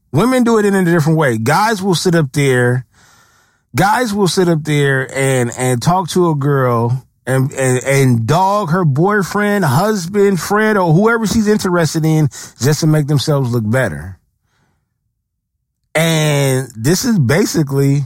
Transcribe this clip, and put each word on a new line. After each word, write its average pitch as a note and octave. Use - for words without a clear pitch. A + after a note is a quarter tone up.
Women B3+
do A#3
it G#3
in G3+
a F#3+
different E3
way. C3+
Guys F#3+
will F#3+
sit E3+
up D3+
there, B2+
guys G#3+
will G3+
sit F3
up D#3
there C#3+
and, C3
and B2+
talk F3+
to F3
a D#3
girl C3
and, C3+
and, C3
and C3
dog F#3+
her F#3
boyfriend, G3
husband, G3
friend, G#3+
or F3
whoever A3
she's G#3
interested F3
in D#3
just C#3
to E3
make D#3
themselves C#3
look A#2+
better. F#2+
And D3
this C3+
is A#3+
basically C#3